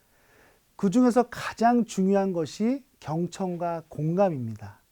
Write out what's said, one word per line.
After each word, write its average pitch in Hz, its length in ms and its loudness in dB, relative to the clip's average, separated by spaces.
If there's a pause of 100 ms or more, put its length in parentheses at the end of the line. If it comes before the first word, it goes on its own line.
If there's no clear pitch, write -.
(760)
그중에서 233 540 4
가장 233 540 2
중요한 190 460 0
것이 208 520 -2 (160)
경청과 170 920 -6
공감입니다. 147 920 -2 (120)